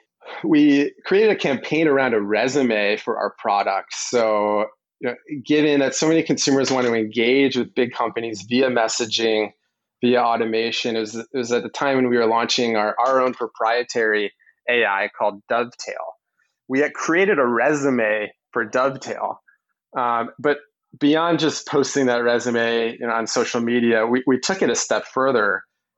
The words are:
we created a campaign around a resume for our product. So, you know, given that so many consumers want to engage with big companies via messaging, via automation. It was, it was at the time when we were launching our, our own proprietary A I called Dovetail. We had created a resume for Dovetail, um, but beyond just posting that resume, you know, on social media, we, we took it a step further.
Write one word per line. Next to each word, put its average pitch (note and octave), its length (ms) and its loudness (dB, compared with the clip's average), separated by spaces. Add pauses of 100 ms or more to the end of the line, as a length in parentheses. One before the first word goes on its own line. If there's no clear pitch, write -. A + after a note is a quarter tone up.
(440)
we C#3+ 500 4 (120)
created G#3 260 4
a F3+ 40 0
campaign D#3 520 0
around C3+ 260 2
a G#2+ 80 2
resume G#2+ 760 0
for A2 200 -6
our G2+ 200 -4
product. G2 560 -2
So, G#2+ 720 0 (340)
you A#2+ 100 -6
know, A#2+ 60 -6 (300)
given D3+ 340 2
that C3 160 0
so D#3 140 0
many D#3+ 140 4
consumers C3+ 480 0
want B2+ 160 0
to A#2 60 2
engage A#2+ 600 2
with A#2+ 180 -4
big B2 200 0
companies A2+ 480 -6
via B2 280 0
messaging, A2+ 840 0 (500)
via B2 180 4
automation. A2+ 720 -2
It A2+ 40 -2
was, A2 160 -6
it A2+ 180 -10
was A#2+ 180 -4
at A#2+ 120 0
the A2+ 60 -10
time C#3 260 -2
when B2+ 140 2
we A#2+ 80 2
were A2+ 100 2
launching A#2 480 0
our, G#2 240 0
our C3 220 2
own B2+ 120 0
proprietary A2+ 1000 -2 (380)
A A#2+ 160 2
I G2+ 320 -2
called G#2 320 -2
Dovetail. A#2+ 560 -6 (640)
We C3 120 0
had D3 140 0
created F3 460 2
a B2+ 60 4
resume A#2+ 840 0 (200)
for A2+ 140 -2
Dovetail, B2+ 760 -4 (560)
um, A#2+ 400 -2
but C#3+ 200 0 (420)
beyond D#3+ 400 2
just - 280 -2
posting C3+ 400 0
that A#2+ 160 0
resume, A#2 760 0
you A#2+ 80 -8
know, A#2 60 -2
on A2+ 120 -2
social A#2+ 360 -2
media, A#2 440 2
we, B2 220 0
we B2+ 120 4
took F#3 220 -2
it D3+ 80 0
a A2+ 60 0
step G#2+ 300 -2
further. A2 580 0 (340)